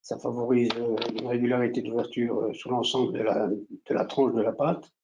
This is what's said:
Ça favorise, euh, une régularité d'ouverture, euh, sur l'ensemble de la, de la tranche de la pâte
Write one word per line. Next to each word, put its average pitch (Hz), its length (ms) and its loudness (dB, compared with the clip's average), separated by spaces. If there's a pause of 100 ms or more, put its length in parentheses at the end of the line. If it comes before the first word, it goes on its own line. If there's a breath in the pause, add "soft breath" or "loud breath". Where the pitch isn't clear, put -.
Ça - 180 -8
favorise, 120 600 2
euh, 117 180 0 (220)
une - 80 -4
régularité 123 560 2
d'ouverture, 117 560 -2
euh, 107 160 -2
sur - 160 -10
l'ensemble 123 420 0
de 110 100 -2
la, 107 260 2
de - 460 -4
la - 120 0
tranche 131 260 2
de 113 80 0
la 110 120 2
pâte 160 380 -2 (140)